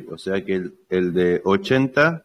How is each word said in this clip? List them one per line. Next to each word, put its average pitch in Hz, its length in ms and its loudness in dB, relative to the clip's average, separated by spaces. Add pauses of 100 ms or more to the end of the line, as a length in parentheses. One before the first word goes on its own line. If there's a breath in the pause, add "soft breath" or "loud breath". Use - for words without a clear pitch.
(120)
o 80 60 -14
sea 95 260 -4
que 98 100 -2
el, 90 200 -4 (140)
el 92 240 0
de 87 320 2
ochenta 139 800 2